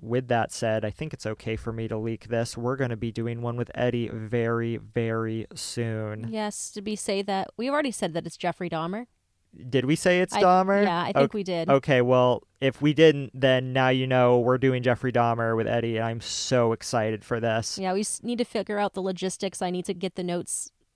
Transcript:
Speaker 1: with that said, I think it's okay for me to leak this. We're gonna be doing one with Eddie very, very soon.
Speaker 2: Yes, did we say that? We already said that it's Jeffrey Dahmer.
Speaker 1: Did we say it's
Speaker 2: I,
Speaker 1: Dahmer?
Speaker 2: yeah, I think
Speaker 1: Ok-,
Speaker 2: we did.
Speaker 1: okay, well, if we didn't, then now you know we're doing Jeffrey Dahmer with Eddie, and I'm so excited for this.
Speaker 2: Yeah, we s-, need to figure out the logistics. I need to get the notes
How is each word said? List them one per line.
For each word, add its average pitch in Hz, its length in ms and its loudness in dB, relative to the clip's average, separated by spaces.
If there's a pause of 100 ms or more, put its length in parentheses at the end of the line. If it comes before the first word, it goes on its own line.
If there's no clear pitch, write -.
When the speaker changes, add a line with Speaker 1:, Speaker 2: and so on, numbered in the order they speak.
Speaker 1:
with 120 260 -2
that 117 240 2
said, 110 320 -2
I 107 60 -2
think 151 240 -8
it's - 120 -10
okay 110 300 -6
for 117 160 -8
me 113 160 -6
to 110 100 -6
leak 113 300 -6
this. 117 300 -2
We're 120 180 -2
gonna 123 220 -4
be 113 160 -6
doing 117 280 -6
one 120 140 -4
with 120 180 -4
Eddie 120 360 0
very, 117 680 -2
very 113 800 -4
soon. 110 760 -6
Speaker 2:
Yes, 214 420 -6
did 202 140 -12
we 214 120 -4
say 196 240 -2
that? 196 340 -4
We 240 140 -4
already 277 220 0
said 180 240 -4
that 165 120 -4
it's - 80 -12
Jeffrey 175 340 -4
Dahmer. 175 360 -6 (640)
Speaker 1:
Did 127 140 4
we 143 140 2
say 180 240 4
it's 180 120 0
Speaker 2:
I, 208 100 0
Speaker 1:
Dahmer? 190 400 6
Speaker 2:
yeah, 175 180 2
I - 100 -2
think - 60 -2
Speaker 1:
Ok-, 139 160 4
Speaker 2:
we 208 100 -4
did. 170 260 -2
Speaker 1:
okay, 135 320 4
well, 123 420 4 (180)
if 135 200 0
we 147 120 4
didn't, 143 400 6
then 131 400 2
now 131 160 4
you 131 180 2
know 123 320 6
we're 127 180 4
doing 127 260 2
Jeffrey 123 280 2
Dahmer 117 460 2
with 110 100 0
Eddie, 113 300 0
and 113 80 0
I'm 113 160 -4
so 120 500 2
excited 110 540 -2
for 117 160 -4
this. 113 360 -2
Speaker 2:
Yeah, 190 160 -2
we 196 80 0
s-, - 220 -6
need 233 140 -4
to 240 80 -2
figure 208 340 -4
out 202 140 -2
the 190 80 -6
logistics. 190 600 -6
I 185 80 -2
need 180 160 -4
to 196 80 -4
get 185 220 -6
the 185 80 -6
notes - 480 -6 (240)